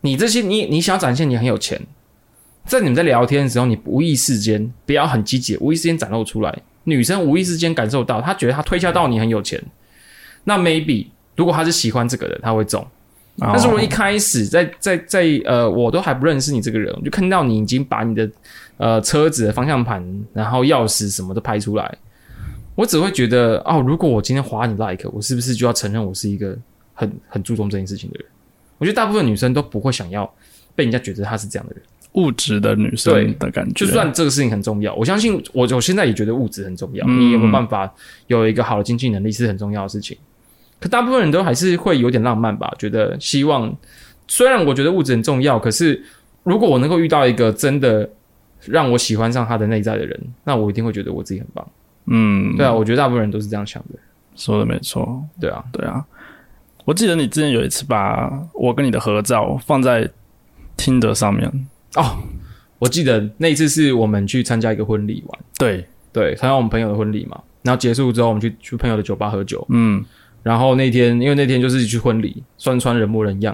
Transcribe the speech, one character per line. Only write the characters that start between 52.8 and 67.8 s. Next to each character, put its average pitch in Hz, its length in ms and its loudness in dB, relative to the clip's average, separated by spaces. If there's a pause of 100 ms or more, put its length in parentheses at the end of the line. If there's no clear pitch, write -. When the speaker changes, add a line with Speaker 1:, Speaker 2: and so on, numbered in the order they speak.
Speaker 1:
觉 110 80 0
得 123 60 2
大 143 100 2
部 123 60 0
分 117 80 0
人 104 80 -2
都 107 100 -4
是 107 80 -8
这 107 80 -6
样 101 100 -6
想 - 240 -14
的。 - 80 -18 (360)
Speaker 2:
说 - 240 -2
得 110 80 0
没 117 140 -4
错。 123 420 -6 (180)
Speaker 1:
对 143 80 -2
啊。 - 240 -8
Speaker 2:
对 - 140 -6
啊。 - 180 -6 (800)
我 151 100 0
记 208 100 0
得 175 120 2
你 151 100 0
之 113 140 -2
前 151 100 2
有 123 140 2
一 131 40 -2
次 - 160 -6
把 107 460 0 (240)
我 123 180 0
跟 139 140 0
你 120 60 2
的 117 80 0
合 107 200 0
照 113 460 0
放 139 160 2
在 123 260 2 (680)
Tinder 120 360 2
上 107 220 2
面。 113 160 0 (460)
Speaker 1:
哦， 135 200 0 (600)
我 120 80 0
记 170 160 -2
得 110 260 2 (100)
那 165 100 2
一 151 60 4
次 156 140 2
是 143 240 4
我 113 140 2
们 104 180 0
去 123 160 0
参 120 200 0
加 110 120 0
一 107 40 -2
个 107 80 -2
婚 107 200 -2
礼 107 220 -6
玩。 - 140 -16 (180)
Speaker 2:
对。 95 260 0 (280)
Speaker 1:
对， - 240 0
参 127 120 -2
加 135 60 2
我 135 60 4
们 113 100 0
朋 117 80 0
友 113 100 0
的 104 60 -2
婚 107 160 -2
礼 107 160 -6
嘛。 - 140 -16 (220)
然 123 120 2
后 123 60 -2